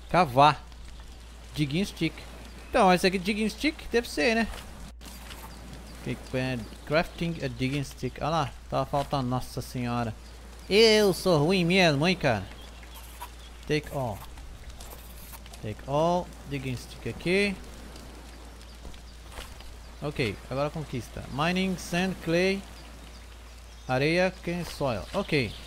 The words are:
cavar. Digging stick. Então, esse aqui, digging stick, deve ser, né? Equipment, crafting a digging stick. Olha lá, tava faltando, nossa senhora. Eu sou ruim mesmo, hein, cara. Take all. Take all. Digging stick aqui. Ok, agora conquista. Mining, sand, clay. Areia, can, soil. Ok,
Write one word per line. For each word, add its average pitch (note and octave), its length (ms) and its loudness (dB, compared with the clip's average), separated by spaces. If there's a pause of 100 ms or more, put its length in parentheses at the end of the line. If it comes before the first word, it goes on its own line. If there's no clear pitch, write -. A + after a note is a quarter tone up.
cavar. C#3+ 540 8 (920)
Digging D3+ 280 2
stick. E3 300 -2 (560)
Então, G3 240 8
esse F3+ 140 6
aqui, F#3 100 4
digging G#3 320 2
stick, - 400 -2
deve A#3+ 200 2
ser, C4 260 2
né? A3+ 120 4 (1500)
Equipment, B2+ 580 -2 (260)
crafting E3 580 2
a C#3 40 0
digging C3 360 0
stick. - 360 -6
Olha C#3+ 100 0
lá, D3+ 220 2 (180)
tava C3+ 160 2
faltando, C#3 420 0
nossa B2+ 340 -2
senhora. A#2+ 520 -2 (560)
Eu G#3+ 440 8
sou F3 240 4
ruim F3 260 6
mesmo, E3 420 8
hein, F3+ 100 6
cara. A2 280 2 (1200)
Take D3+ 260 0
all. A#2+ 240 -2 (1400)
Take G#2+ 260 -6
all. E3+ 400 2 (220)
Digging C3+ 260 -4
stick - 320 -10
aqui. F#3+ 480 2 (2500)
Ok, C#3+ 340 0 (140)
agora C#3 200 0
conquista. B2+ 540 -6 (100)
Mining, F3+ 440 2
sand, F3+ 360 0 (100)
clay. F#3 380 4 (1300)
Areia, D#3+ 460 4 (100)
can, F3 220 -4
soil. A#2+ 360 -2 (120)
Ok, D3 380 2 (160)